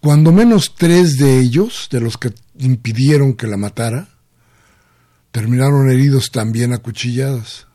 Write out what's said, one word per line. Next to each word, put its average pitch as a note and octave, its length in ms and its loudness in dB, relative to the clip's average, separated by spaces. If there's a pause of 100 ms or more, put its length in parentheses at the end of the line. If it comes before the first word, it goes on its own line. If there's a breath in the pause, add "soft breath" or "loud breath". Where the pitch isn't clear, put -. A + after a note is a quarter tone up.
Cuando D#3 320 4
menos A3 420 2
tres E3+ 400 2
de C3 240 4
ellos, C#3 500 -2
de B2 120 -4
los A#2 160 -6
que A#2 160 -8 (260)
impidieron C3 760 0
que A#2 120 -10
la G#2 80 -6
matara, A2+ 540 -6 (1200)
terminaron C3 580 0
heridos C3+ 420 2
también A#2 420 -4
a A#2 60 -6
cuchilladas. B2 960 -8